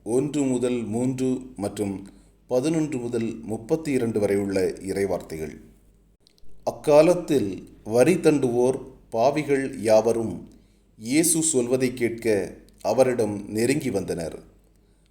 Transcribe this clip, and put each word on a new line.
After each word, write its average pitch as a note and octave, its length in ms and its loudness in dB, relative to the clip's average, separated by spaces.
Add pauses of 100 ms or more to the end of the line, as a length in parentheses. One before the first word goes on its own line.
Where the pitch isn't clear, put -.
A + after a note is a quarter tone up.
ஒன்று C3+ 380 0
முதல் B2 420 0
மூன்று B2+ 560 -2 (160)
மற்றும் G2+ 500 -6 (400)
பதினொன்று D3 520 0
முதல் A#2 420 -4
முப்பத்தி A2 520 -4
இரண்டு A#2 280 0
வரை G2+ 160 2
உள்ள F#2+ 440 0
இறைவார்த்தைகள். F2 800 -4 (1040)
அக்காலத்தில் C3 1040 2 (160)
வரி B2 300 4
தண்டுவோர் C3 640 2 (300)
பாவிகள் C3+ 680 0
யாவரும் A2 680 2 (500)
இயேசு D#3 440 2
சொல்வதை B2+ 520 0
கேட்க A2+ 600 -2 (260)
அவரிடம் A#2 680 2
நெருங்கி B2 420 0
வந்தனர். E2+ 480 -4 (720)